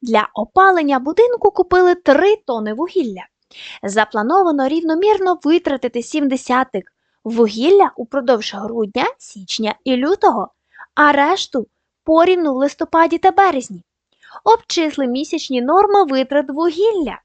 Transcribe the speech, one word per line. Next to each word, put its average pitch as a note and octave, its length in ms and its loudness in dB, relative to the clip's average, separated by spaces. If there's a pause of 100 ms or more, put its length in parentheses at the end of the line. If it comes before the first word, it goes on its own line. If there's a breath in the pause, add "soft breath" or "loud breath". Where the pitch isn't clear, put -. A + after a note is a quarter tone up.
Для A3 320 -2
опалення D#4+ 640 2
будинку G#4+ 520 0
купили F4+ 440 2
три F4+ 420 2
тони G#3+ 380 -6
вугілля. B3+ 520 -6 (560 loud breath)
Заплановано C4 880 0
рівномірно F4 760 0
витратити C#4 580 0
сім D4 260 -2
десятих B3+ 560 -2 (400)
вугілля A#3 720 2
упродовж A#3+ 580 -2
грудня, A3 520 -6 (120)
січня - 560 -8 (100)
і B3+ 120 0
лютого, C4+ 560 0 (420 loud breath)
а D4 180 4
решту C#4+ 540 -2 (380)
порівну E4 500 2
в - 20 -4
листопаді D#4+ 600 0
та F#4+ 120 2
березні. D#4 540 0 (600 loud breath)
Обчисли D#4+ 640 0
місячні C4 560 -4
норми G4 420 2
витрат C4+ 460 -2
вугілля. E4 760 -2